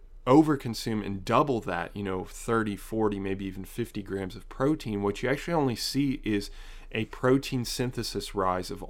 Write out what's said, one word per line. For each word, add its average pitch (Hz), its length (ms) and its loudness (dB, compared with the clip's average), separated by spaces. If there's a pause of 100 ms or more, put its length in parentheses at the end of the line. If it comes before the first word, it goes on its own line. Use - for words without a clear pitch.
(280)
overconsume 123 800 4
and 98 180 -4
double 120 380 4
that, 87 340 -4
you 101 80 -4
know, 92 220 -2
thirty, 110 500 0
forty, 107 420 0
maybe 98 280 -4
even 95 180 -6
fifty 110 380 -6
grams 95 340 -6
of - 140 -14
protein, 131 520 0
what 101 220 0
you 120 60 2
actually 170 240 -2
only 135 240 2
see 135 480 0
is 104 240 0 (420)
a 110 140 -2
protein 131 580 2
synthesis 120 720 -4
rise 92 360 2
of 90 180 -8